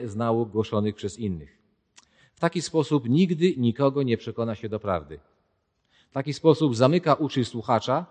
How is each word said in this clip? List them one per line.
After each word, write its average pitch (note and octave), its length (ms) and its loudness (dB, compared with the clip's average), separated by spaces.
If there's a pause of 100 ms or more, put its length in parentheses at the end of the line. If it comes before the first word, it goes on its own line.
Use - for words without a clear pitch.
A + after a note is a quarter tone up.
z G#2 100 -8
nauk A#2 340 0
głoszonych G#2 460 -2
przez - 240 -8
innych. F2 380 -8 (760)
W - 60 -20
taki E3 220 0
sposób C#3+ 480 0
nigdy E3+ 480 2
nikogo C3+ 460 0
nie A#2+ 140 0
przekona A2+ 380 -6
się G#2+ 140 -10
do G#2 100 -6
prawdy. D#2+ 400 -6 (920)
W - 40 -20
taki C#3 200 -6
sposób D3+ 420 4
zamyka D3 380 4
uszy C3+ 320 -2
słuchacza A#2+ 640 -2